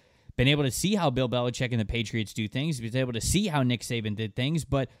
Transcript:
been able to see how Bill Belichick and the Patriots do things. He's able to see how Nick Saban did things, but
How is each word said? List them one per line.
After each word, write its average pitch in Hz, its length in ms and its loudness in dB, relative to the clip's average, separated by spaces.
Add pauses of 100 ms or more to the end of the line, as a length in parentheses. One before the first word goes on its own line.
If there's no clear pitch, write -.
(360)
been 127 120 4
able 147 160 6
to 131 80 2
see 196 240 0
how 170 160 2
Bill 127 180 0
Belichick 123 420 -2
and 120 80 0
the 110 60 0
Patriots 113 480 -4
do 110 140 -2
things. 139 320 -4
He's 113 160 -8
able 131 180 0
to 110 80 -4
see 202 260 2
how 151 140 2
Nick 123 200 2
Saban 110 340 -2
did 107 200 -6
things, 139 300 -2
but 135 240 0 (100)